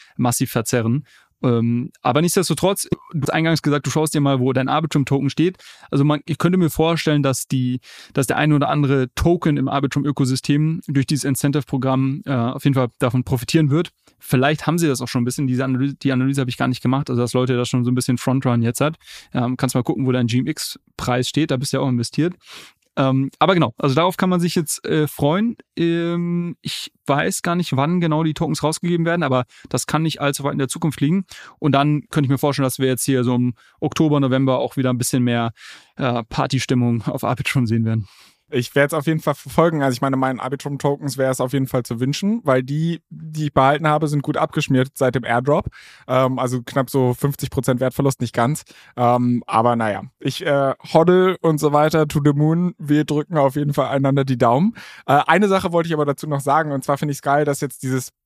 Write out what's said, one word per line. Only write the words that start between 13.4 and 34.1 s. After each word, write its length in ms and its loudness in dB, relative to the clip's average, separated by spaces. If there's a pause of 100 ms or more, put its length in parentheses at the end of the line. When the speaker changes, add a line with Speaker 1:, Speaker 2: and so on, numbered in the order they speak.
Speaker 1:
wird. 200 0 (280)
Vielleicht 480 0
haben 120 0
sie 100 2
das 120 0
auch 60 -6
schon 160 -2
ein 20 -2
bisschen, 220 -2
diese 160 0
Analyse, 320 -2
die 160 -2
Analyse 300 0
habe 100 -2
ich 60 -6
gar 100 -2
nicht 160 -2
gemacht, 260 0
also 140 0
dass 120 -2
Leute 220 2
das 120 -2
schon 160 0
so 80 0
ein 20 2
bisschen 240 0
Frontrun 440 0
jetzt 180 0
hat. 160 -2 (360)
Ähm, 240 -2
kannst 200 -2
mal 80 0
gucken, 220 -2
wo 40 2
dein 160 2
G 140 0
M 80 -2
X-Preis 800 -6
steht, 240 0
da 40 0
bist 160 -4
du 40 0
ja 80 0
auch 40 0
investiert. 460 -2 (640)
Ähm, 400 2
aber 160 4
genau, 240 2
also 160 0
darauf 240 0
kann 100 0
man 120 2
sich 160 0
jetzt, 280 -4
äh, 220 0
freuen. 500 -2 (200)
Ähm, 840 -2
ich 320 -10 (140)
weiß 340 0
gar 140 -2
nicht, 220 -2
wann 240 2
genau 240 2
die 100 0
Tokens 280 -4
rausgegeben 440 0
werden, 160 0
aber 220 0 (260)
das 160 -4
kann 160 0
nicht 180 -2
allzu 240 -2
weit 80 -2
in 60 -4
der 100 -2
Zukunft 320 -4
liegen. 240 0 (360)
Und 120 2
dann 380 2
könnte 160 0
ich 40 0
mir 80 0
vorstellen, 260 0
dass 160 -2
wir 80 2
jetzt 160 -2
hier 200 2
so 120 2
im 180 0 (260)
Oktober, 400 2